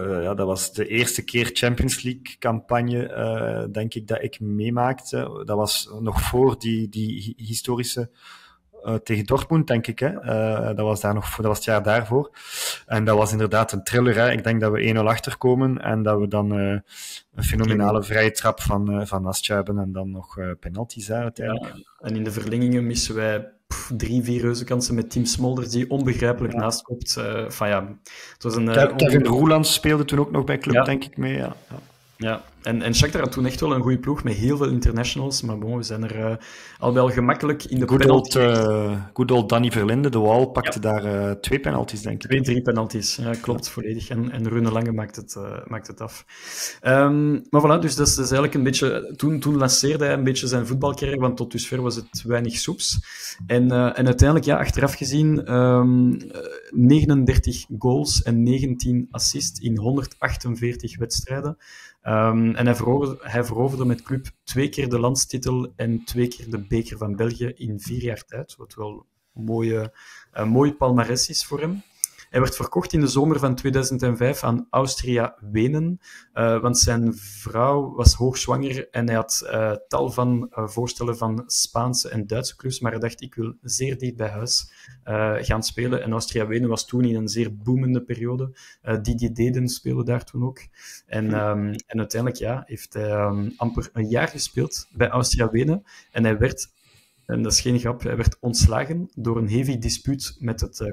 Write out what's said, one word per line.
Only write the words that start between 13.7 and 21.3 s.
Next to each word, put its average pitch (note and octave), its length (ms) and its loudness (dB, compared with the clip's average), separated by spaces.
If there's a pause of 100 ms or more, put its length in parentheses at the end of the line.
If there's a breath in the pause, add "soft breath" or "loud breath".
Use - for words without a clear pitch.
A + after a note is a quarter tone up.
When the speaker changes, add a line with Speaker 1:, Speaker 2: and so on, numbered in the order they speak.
Speaker 1:
een G2 120 -4
thriller, A#2+ 320 4
hè. A#2 160 4
Ik A#2 120 0
denk A2+ 180 2
dat G#2+ 100 4
we G#2+ 80 2
één A2+ 140 2
nul A2 160 4
achterkomen B2+ 720 2
en A2 220 0
dat G#2+ 160 4
we G#2 80 0
dan, G#2 320 0
eh, G2+ 180 0 (580 loud breath)
een G#2 80 -6
fenomenale G#2+ 560 2
Speaker 2:
Ja. G2 60 -4
Speaker 1:
vrije G#2+ 260 4
trap - 300 0
van, G#2 300 0
eh, G2+ 140 -2
van G2 160 -4
Nastja F#2+ 340 -2
hebben G2+ 220 0
en F#2+ 140 -4
dan F#2+ 200 -8
nog, F#2 260 -14
eh, F#2 120 -6 (100)
penalties, G2+ 480 -10
hè, A2 80 -4
uiteindelijk. A2+ 600 -6